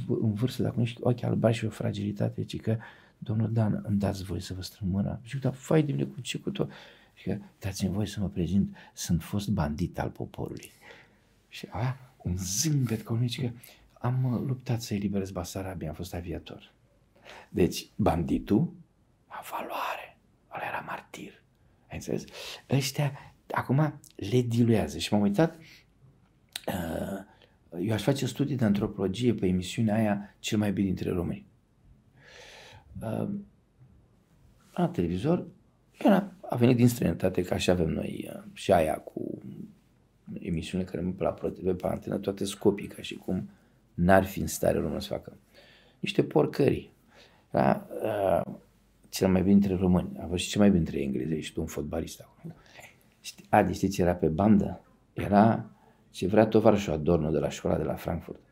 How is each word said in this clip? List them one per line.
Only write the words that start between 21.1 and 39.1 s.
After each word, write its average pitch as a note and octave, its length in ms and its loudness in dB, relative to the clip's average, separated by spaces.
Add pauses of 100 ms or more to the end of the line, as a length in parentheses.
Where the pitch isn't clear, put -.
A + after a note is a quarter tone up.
Ai - 60 -12
înțeles? - 280 -4 (460)
Ăștia, C#3 420 0 (400)
acum, - 480 0 (160)
le B2 260 0
diluează. A#2 560 2
Și - 160 -4
m-am G#2 80 4
uitat, D#3 380 2 (1080)
uh, - 560 -6 (580)
eu G#2+ 120 0
aș G#2 100 -2
face C#3+ 220 2
studii C#3 300 -2
de A2+ 100 2
antropologie G2+ 680 2
pe G2 140 0
emisiunea F#2 480 0
aia, G#2 440 0
Cel - 180 -2
mai G#2 140 2
bine G2 160 0
dintre F#2 220 -2
români. F2+ 360 -4 (1600)
Uh, A2 280 -4 (1400)
la F3 140 0
televizor, F#2+ 600 0 (500)
era, - 360 4 (160)
a - 60 -4
venit A#2+ 200 6
din A#2+ 120 8
străinătate, F2+ 560 2
că - 100 -2
așa F2+ 180 2
avem F2 180 4
noi, - 440 -4
uh, - 100 -14 (100)
și - 180 0
aia E2 220 6
cu - 480 -8 (960)